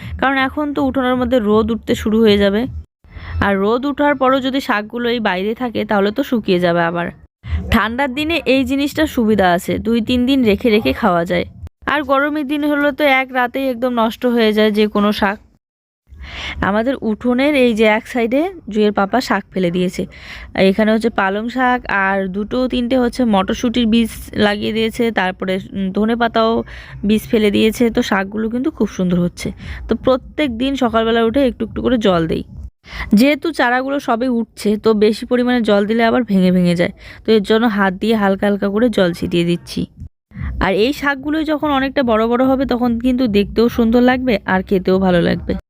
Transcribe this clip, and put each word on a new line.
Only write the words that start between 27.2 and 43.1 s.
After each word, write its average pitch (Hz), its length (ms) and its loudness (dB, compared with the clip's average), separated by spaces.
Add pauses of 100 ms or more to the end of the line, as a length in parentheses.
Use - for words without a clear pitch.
ফেলে 214 240 2
দিয়েছে। 220 380 2
তো 233 120 -2
শাকগুলো 208 480 -2
কিন্তু 254 220 -4
খুব 214 180 -2
সুন্দর 180 300 -2
হচ্ছে। - 280 -4 (380)
তো - 100 0
প্রত্যেক 262 600 -2
দিন 269 180 -2
সকালবেলা 226 500 0
উঠে 233 220 2
একটু 226 180 -4
একটু - 160 -8
করে 240 160 2
জল 190 300 2
দেই। 170 160 -4 (720)
যেহেতু 285 380 4
চারাগুলো 262 480 0
সবে 247 300 -2
উঠছে, 233 480 -2
তো 220 180 0
বেশি 208 300 2
পরিমাণে 247 360 2
জল 208 240 4
দিলে 226 200 2
আবার 240 180 2
ভেঙে 190 280 4
ভেঙে 180 240 2
যায়, 175 180 0 (280)
তো - 100 -14
এর 220 120 4
জন্য 220 240 2
হাত 196 280 0
দিয়ে 220 200 0
হালকা 196 300 2
হালকা 202 240 0
করে 214 200 2
জল 196 240 2
ছিটিয়ে 175 320 0
দিচ্ছি। - 360 -4 (800)
আর 190 140 0
এই 214 200 2
শাকগুলোই 285 520 -2
যখন 302 260 -2
অনেকটা 269 320 0
বড় 220 240 2
বড় 240 180 2
হবে 262 200 2
তখন 247 340 0
কিন্তু 254 280 2